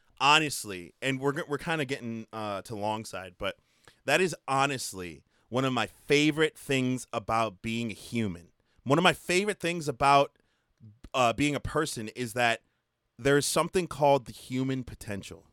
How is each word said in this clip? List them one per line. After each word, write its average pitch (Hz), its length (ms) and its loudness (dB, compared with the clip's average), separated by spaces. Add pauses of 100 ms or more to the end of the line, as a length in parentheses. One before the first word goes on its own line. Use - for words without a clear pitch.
(180)
honestly, 127 840 2
and 131 180 -2
we're 139 140 0
g-, 165 120 -6
we're 143 120 -4
kinda 160 260 -4
getting, 117 480 -8
uh, 104 300 -6
to 113 120 -12
long 107 300 -4
side, 92 320 -12
but 98 220 -6 (480)
that 151 160 4
is 175 120 0 (140)
honestly 127 760 -2 (280)
one 131 160 0
of 131 80 0
my 113 120 0
favorite 151 720 2
things 127 560 -2
about 113 480 -2
being 113 300 -4
a 95 40 -10
human. 92 540 -6 (360)
One 135 120 4
of 170 60 4
my 180 100 6
favorite 185 480 -2
things 170 260 -4
about, 143 460 4 (800)
uh, 120 220 4
being 143 200 0
a 127 60 -4
person 147 560 -4
is 117 160 -6
that 120 300 0 (560)
there 139 180 4
is 143 80 4
something 170 420 0
called 139 380 4
the - 80 -14
human 131 500 -4
potential. - 680 -10